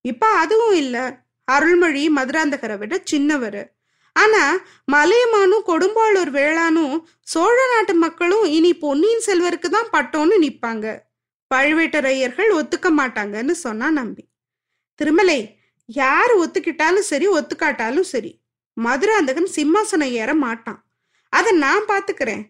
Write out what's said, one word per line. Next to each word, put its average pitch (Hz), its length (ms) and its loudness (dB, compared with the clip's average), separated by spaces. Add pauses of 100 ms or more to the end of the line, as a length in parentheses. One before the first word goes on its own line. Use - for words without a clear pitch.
இப்ப 247 260 -4
அதுவும் 427 480 2
இல்ல. 254 480 -4 (220)
அருள்மொழி 311 680 2
மதுராந்தகரை 269 680 -2
விட 240 320 -8
சின்னவரு. 285 540 -2 (480)
ஆனா 370 480 4 (320)
மலையமானும் 403 760 2
கொடும்பாளூர் 381 680 0
வேளானும் 320 720 0 (180)
சோழ 480 540 0
நாட்டு 403 200 0
மக்களும் 349 500 0
இனி 330 300 4
பொன்னியின் 339 520 0
செல்வருக்கு 349 420 -2
தான் 453 240 -2
பட்டோன்னு 311 480 0
நிப்பாங்க. 226 580 -4 (560)
பழுவேட்டரையர்கள் 285 960 0
ஒத்துக்க 339 460 -2
மாட்டாங்கன்னு" 233 520 -4
சொன்னா 254 400 -4
நம்பி. 262 340 -6 (680)
"திருமலை, 302 640 0 (280)
யாரு 320 580 2
ஒத்துக்கிட்டாலும் 330 680 -2
சரி, 311 180 0
ஒத்துக்காட்டாலும் 294 720 -2
சரி, 262 380 -6 (460)
மதுராந்தகன் 311 720 0
சிம்மாசனம் 320 540 0
ஏற 233 240 -4
மாட்டான். 233 520 -4 (420)
அதை 370 240 2
நான் 330 320 2
பாத்துக்கிறேன். 339 640 -4